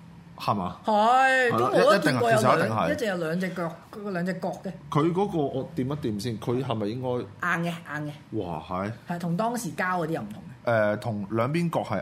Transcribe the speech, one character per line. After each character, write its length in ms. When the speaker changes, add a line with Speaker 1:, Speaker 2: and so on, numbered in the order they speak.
Speaker 1:
係 160
嘛？ 300
Speaker 2:
係， 680
Speaker 1:
係 0
啦， 80
Speaker 2:
都 80
冇 240
得 80
見 200
過 120
有 100
兩， 140
Speaker 1:
一， 60
一 20
定 60
係， 0
其 0
實 0
一 0
定 80
係。 160
Speaker 2:
一 40
隻 100
有 100
兩 240
隻 100
腳， 260
嗰 140
個 80
兩 140
隻 80
角 140
嘅。 100
Speaker 1:
佢 240
嗰 160
個 100
我 360
掂 100
一 120
掂 260
先， 160
佢 260
係 120
咪 100
應 160
該 60
Speaker 2:
硬 560
嘅， 20
硬 460
嘅。 340
Speaker 1:
哇， 220
係。 240
Speaker 2:
係， 100
同 180
當 220
時 140
膠 260
嗰 80
啲 40
又 100
唔 120
同 100
嘅。 300
Speaker 1:
誒， 60
同 300
兩 220
邊 160
角 140
係 200